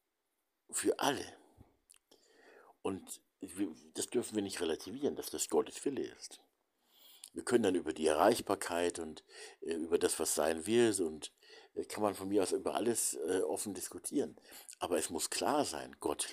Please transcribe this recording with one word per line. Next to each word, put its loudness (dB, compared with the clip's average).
für 0
alle. 0
Und -6
wir, -6
das -4
dürfen -2
wir 0
nicht -6
relativieren, -2
dass -8
das -4
Gottes 0
Wille 0
ist. -12
Wir -8
können 4
dann 4
über 0
die 0
Erreichbarkeit 4
und, -10
äh, -4
über 2
das, 2
was 0
sein 2
wird 6
und, -4
äh, -4
kann -8
man 4
von -6
mir 4
aus 0
über 0
alles, 0
äh, 0
offen -2
diskutieren. -4
Aber 0
es -2
muss -4
klar 2
sein, -8
Gott -4